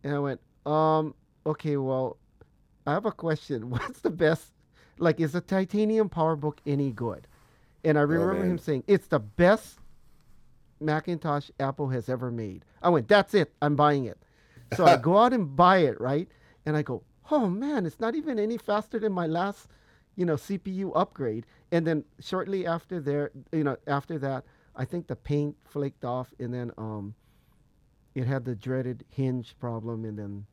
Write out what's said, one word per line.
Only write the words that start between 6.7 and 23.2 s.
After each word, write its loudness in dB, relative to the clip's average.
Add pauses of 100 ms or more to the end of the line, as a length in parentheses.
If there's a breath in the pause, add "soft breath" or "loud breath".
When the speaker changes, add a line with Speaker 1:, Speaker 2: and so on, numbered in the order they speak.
Speaker 1:
good?" -8 (580 soft breath)
And 6
I 6
Speaker 2:
Oh, 4
Speaker 1:
remember 2
him 0
Speaker 2:
man. -4
Speaker 1:
saying, -4
"It's 4
the 2
best 2 (1000)
Macintosh -2
Apple -2
has -4
ever -2
made." -8 (180 soft breath)
I 4
went, 4
"That's 6
it. 2
I'm 2
buying 4
it." -10 (520 soft breath)
So 4
I 10
Speaker 2:
<laughs> 4
Speaker 1:
go 4
out 6
and -2
buy 8
it, 2
right? -2 (360 soft breath)
And 0
I 0
go, -6 (300)
"Oh, 2
man, -2
it's -8
not -2
even -4
any -2
faster -4
than -2
my -2
last, -4 (460 soft breath)
you -2
know, 0
C -6
P -10
U -6
upgrade." -4 (260 soft breath)
And 2
then -2 (160)
shortly -4
after -4
there, -2 (200)